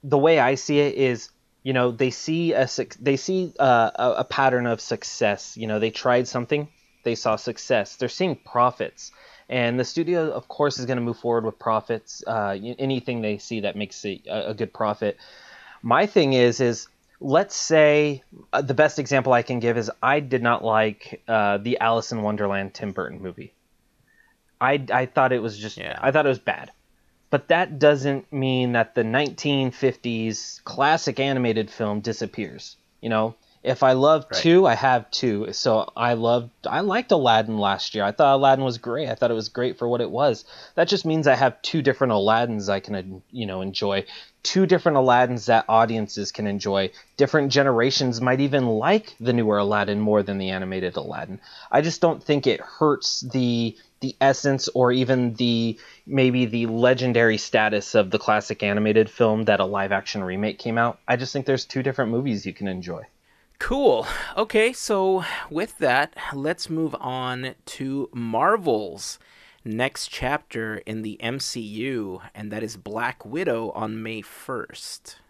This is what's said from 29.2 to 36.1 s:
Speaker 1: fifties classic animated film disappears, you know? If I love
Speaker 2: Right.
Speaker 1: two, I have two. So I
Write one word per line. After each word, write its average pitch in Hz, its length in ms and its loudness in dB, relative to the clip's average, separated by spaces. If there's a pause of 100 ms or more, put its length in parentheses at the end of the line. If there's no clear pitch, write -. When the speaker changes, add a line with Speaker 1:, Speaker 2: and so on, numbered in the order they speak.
Speaker 1:
fifties 113 920 -4
classic 139 560 0
animated 123 500 0
film 104 300 -4
disappears, 104 760 -8 (240)
you 113 80 -8
know? 110 280 0 (260)
If 131 200 0
I 131 100 6
love 147 380 4
Speaker 2:
Right. - 100 -6
Speaker 1:
two, 175 260 6
I 120 80 4
have 123 360 2
two. 107 420 -2
So 110 420 0
I 120 200 0